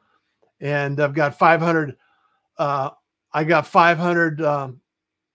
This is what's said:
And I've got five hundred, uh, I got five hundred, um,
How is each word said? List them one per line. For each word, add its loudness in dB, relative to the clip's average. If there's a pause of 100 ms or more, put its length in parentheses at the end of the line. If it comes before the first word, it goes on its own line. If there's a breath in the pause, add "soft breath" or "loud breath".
(600)
And -4
I've 0
got -2
five 4
hundred, -2 (600)
uh, -4 (420)
I -2
got 2
five 4
hundred, 0
um, -4 (560)